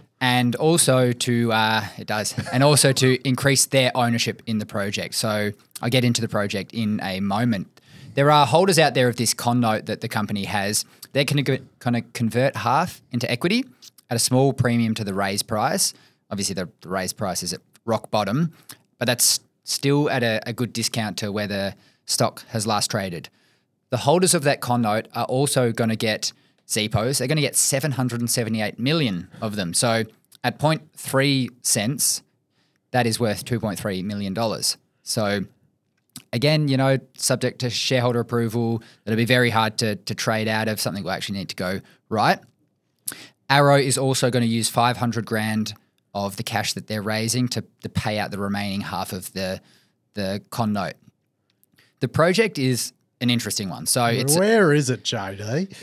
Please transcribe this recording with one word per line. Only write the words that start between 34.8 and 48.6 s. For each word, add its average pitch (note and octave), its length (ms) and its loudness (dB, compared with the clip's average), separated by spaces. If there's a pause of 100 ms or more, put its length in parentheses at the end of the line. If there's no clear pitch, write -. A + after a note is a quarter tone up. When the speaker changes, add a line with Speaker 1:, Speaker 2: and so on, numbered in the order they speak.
Speaker 1:
So G#2 380 0 (920)
again, D3 360 2
you C3+ 100 2
know, C3+ 200 4 (180)
subject - 440 -2
to B2 100 -2
shareholder B2 500 0
approval, A#2 600 -2 (220)
that'll A2 120 -2
be A#2 100 4
very B2 240 4
hard A2 280 2
to, G#2+ 180 0
to - 180 -8
trade A2 340 -2
out A2 200 0
of. G#2 120 -4
Something G2 240 -4
will F2 60 -6
actually G2 280 -6
need F2 120 -8
to - 60 -10
go F#2 240 -4 (280)
right. A#2 300 2 (1120)
Arrow C#3+ 260 6
is C#3 220 2
also C3+ 320 0
gonna A#2+ 160 4
use A2+ 220 0
five A#2+ 280 2
hundred A#2 300 -2
grand A2 480 -2 (400)
of G2 220 -4
the A#2 60 -8
cash G#2+ 320 -4
that - 120 -12
they're G#2+ 160 -6
raising A2 460 0
to, A2+ 160 -6 (180)
to A#2 60 -8
pay G#2+ 300 -2
out G2+ 120 -4
the G2 80 -8
remaining G2+ 420 -4